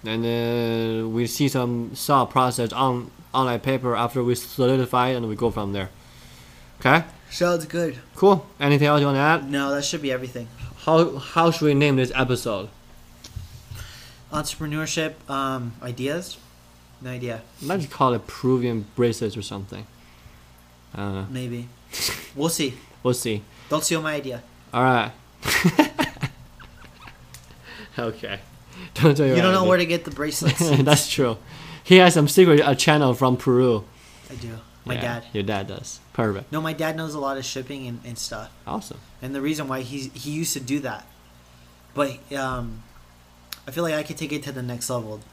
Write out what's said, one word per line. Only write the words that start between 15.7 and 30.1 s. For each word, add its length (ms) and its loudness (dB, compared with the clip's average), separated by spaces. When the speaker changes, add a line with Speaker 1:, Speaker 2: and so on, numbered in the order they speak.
Speaker 2:
ideas? 560 -6
No 100 -12
idea. 300 -8
Speaker 1:
Let's 240 -4
call 260 2
it 140 -2
Peruvian 580 -2
bracelets 400 0
or 60 -8
something. 440 -12
I 40 -12
don't 160 -6
know. 160 -6
Speaker 2:
Maybe. 380 -8
Speaker 1:
<laughs> 420 -8
Speaker 2:
We'll 160 0
see. 240 -2
Speaker 1:
We'll 120 2
see. 280 -4
Speaker 2:
Don't 120 0
steal 200 -2
my 120 -4
idea. 280 -8
Speaker 1:
All 80 2
right. 300 2
<laughs> 500 2
Okay. 420 -8
Don't 240 6
tell 80 4
your 120 4
Speaker 2:
You 40 4
don't 120 6
know 80 4
Speaker 1:
idea. 100 4
Speaker 2:
where 80 6
to 80 2
get 180 -2
the 60 -10